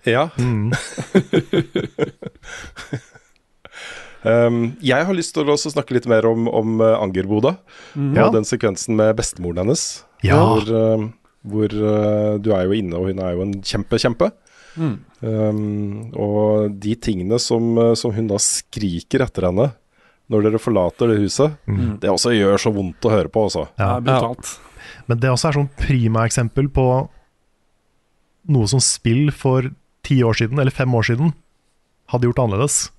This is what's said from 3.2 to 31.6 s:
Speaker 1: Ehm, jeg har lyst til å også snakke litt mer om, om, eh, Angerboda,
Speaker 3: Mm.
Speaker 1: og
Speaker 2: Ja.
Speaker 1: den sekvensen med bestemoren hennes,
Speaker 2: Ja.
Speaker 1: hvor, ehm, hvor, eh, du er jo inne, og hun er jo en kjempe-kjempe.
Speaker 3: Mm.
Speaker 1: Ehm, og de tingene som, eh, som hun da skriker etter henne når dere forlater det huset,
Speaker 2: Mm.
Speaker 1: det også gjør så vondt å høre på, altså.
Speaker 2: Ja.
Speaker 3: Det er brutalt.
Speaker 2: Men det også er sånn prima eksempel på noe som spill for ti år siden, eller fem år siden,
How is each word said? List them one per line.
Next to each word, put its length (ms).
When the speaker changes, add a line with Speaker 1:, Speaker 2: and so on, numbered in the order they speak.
Speaker 1:
Ehm, 560
jeg 240
har 80
lyst 200
til 100
å 80
også 220
snakke 180
litt 160
mer 180
om, 220
om, 320
eh, 180
Angerboda, 600
Speaker 3:
Mm. 180
Speaker 1:
og 40
Speaker 2:
Ja. 140
Speaker 1:
den 160
sekvensen 500
med 220
bestemoren 400
hennes, 480
Speaker 2:
Ja. 140
Speaker 1:
hvor, 260
ehm, 500
hvor, 200
eh, 720
du 160
er 100
jo 80
inne, 220
og 140
hun 120
er 140
jo 80
en 200
kjempe-kjempe. 680
Speaker 3:
Mm. 220
Speaker 1:
Ehm, 920
og 640
de 160
tingene 420
som, 400
eh, 180
som 180
hun 140
da 80
skriker 880
etter 180
henne 320
når 120
dere 140
forlater 520
det 100
huset, 380
Speaker 2:
Mm. 320
Speaker 1:
det 100
også 220
gjør 260
så 160
vondt 280
å 100
høre 160
på, 160
altså. 240
Speaker 2:
Ja. 220
Speaker 3:
Det 80
er 140
brutalt. 360
Speaker 2:
Men 100
det 120
også 180
er 100
sånn 160
prima 500
eksempel 440
på 400
noe 200
som 120
spill 520
for 320
ti 200
år 100
siden, 260
eller 120
fem 240
år 80
siden, 300